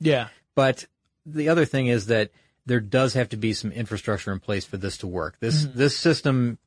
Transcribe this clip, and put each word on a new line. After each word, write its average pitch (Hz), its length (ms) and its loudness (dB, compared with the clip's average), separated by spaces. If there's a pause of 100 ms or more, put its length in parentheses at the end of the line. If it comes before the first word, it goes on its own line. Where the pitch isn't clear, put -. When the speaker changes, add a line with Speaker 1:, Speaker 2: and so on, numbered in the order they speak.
Speaker 1:
Yeah. 139 280 2 (260)
Speaker 2:
But 135 320 2 (380)
the 151 240 -4
other 165 160 4
thing 131 240 0
is 113 180 2
that 107 240 2 (360)
there 123 140 2
does 127 340 2
have 123 160 0
to 113 80 -10
be 110 160 0
some 104 180 -6
infrastructure 107 600 -4
in 95 80 -6
place 101 260 -4
for - 100 -10
this 95 220 -6
to - 80 -10
work. 87 340 -6
This, 151 240 0
Speaker 1:
Mm-hmm. 127 140 -8
Speaker 2:
this 135 180 4
system 131 680 2